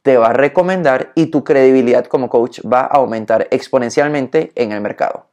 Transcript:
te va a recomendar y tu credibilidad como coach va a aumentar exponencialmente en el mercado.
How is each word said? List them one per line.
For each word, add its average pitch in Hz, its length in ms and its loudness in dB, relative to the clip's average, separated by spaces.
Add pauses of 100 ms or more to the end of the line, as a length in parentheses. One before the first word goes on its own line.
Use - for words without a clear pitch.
te 127 160 2
va 113 120 4
a 117 40 2
recomendar 143 800 0
y 160 120 0
tu 151 180 -4
credibilidad 131 640 2
como 127 240 -4
coach 120 300 -2
va 123 200 0
a 135 160 -2
aumentar 113 540 0
exponencialmente 139 1040 -2
en 113 180 -4
el 104 80 -6
mercado. - 520 -6